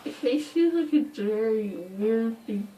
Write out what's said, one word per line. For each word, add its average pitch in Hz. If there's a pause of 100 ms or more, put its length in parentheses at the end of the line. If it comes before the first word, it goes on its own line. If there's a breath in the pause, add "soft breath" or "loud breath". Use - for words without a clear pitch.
His 294
face 285
feels 339
like 320
it's -
very 214 (280)
weirdly 220 (100)